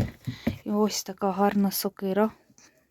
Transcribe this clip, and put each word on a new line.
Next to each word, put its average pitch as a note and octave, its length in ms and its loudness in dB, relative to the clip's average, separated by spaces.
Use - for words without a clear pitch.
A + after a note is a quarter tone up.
І G#3+ 60 -6
ось G#3 320 0
така G3 280 -2
гарна G3 400 2
сокира. G3 600 0